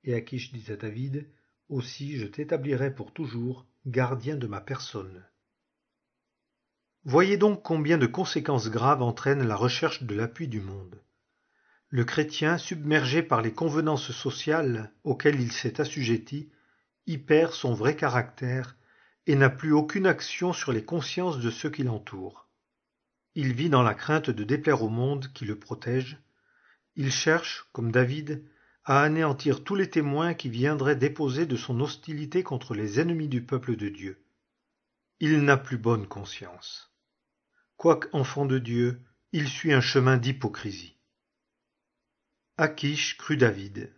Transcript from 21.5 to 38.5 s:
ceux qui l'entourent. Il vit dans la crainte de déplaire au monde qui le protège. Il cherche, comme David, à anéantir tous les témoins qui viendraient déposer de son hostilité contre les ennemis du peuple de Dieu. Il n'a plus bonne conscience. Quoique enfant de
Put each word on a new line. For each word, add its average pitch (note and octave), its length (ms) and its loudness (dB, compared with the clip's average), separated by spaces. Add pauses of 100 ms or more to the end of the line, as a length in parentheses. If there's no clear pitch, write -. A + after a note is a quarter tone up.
ceux C#3+ 180 -6
qui C#3 140 -4
l'entourent. G2+ 640 -6 (880)
Il C3+ 180 0
vit D3+ 160 0
dans B2+ 140 6
la A2 100 6
crainte D3+ 360 0
de G#2+ 140 -2
déplaire C#3 380 2
au A2 80 0
monde C3 440 -2
qui - 120 -10
le G#2 140 -6
protège. C3 580 -6 (760)
Il C3+ 160 -2
cherche, - 640 0
comme A#2 180 -4
David, C#3+ 520 0 (420)
à C#3 160 4
anéantir D3+ 640 2
tous G3+ 120 -4
les F#3+ 140 0
témoins D#3 440 0
qui D3+ 160 -6
viendraient C3+ 460 2
déposer C#3 500 0
de B2+ 120 -2
son B2 220 -2
hostilité D3+ 640 -4
contre B2 320 -6
les G#2 240 -2
ennemis E3 280 0
du B2 160 -2
peuple B2 320 -4
de G2+ 140 -6
Dieu. F#2+ 340 -12 (960)
Il D3+ 240 4
n'a C#3+ 140 6
plus B2+ 200 -4
bonne A2 300 0
conscience. - 840 -14 (840)
Quoique D#3+ 360 4
enfant C#3 320 0
de C3 140 0